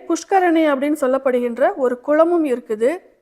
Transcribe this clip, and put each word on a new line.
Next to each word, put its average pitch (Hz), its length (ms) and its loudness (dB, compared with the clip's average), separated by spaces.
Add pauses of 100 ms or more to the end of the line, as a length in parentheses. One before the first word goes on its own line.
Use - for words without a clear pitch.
புஷ்கரணி 339 640 0
அப்படின்னு 285 320 -2
சொல்லப்படுகின்ற 254 760 0
ஒரு 254 200 -2 (100)
குளமும் 320 460 2
இருக்குது. 240 380 -2 (320)